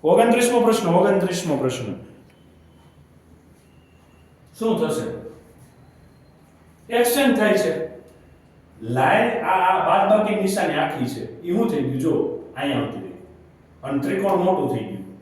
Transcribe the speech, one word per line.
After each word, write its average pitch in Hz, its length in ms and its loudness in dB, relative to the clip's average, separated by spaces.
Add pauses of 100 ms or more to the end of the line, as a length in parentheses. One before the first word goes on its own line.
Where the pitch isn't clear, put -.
ઓગણત્રીસમો 233 560 4
પ્રશ્ન, 220 260 2
ઓગણત્રીસમો 180 680 2
પ્રશ્ન. 123 380 -4 (2750)
શું 220 300 0
થશે? - 380 -6 (1700)
એક્સચેન્જ 240 460 4
થાય 208 160 4
છે. - 340 -2 (920)
લાઈન 214 640 0
આ, - 60 -2
આ - 360 2
બાદબાકી 202 480 4
નિશાની - 400 0
આખી 131 320 -2
છે, - 360 -10
ઈ 175 140 -2
શું 226 120 2
થઈ 147 140 -2
ગયું? 127 160 -2
જો, - 460 -2 (120)
અહીંયા - 240 -2
આવતી - 200 -8
રહી. - 120 -14 (680)
અને 139 160 -4
ત્રિકોણ 190 460 0
મોટું 147 340 0
થઈ 104 60 -6
ગયું. 98 200 -12 (180)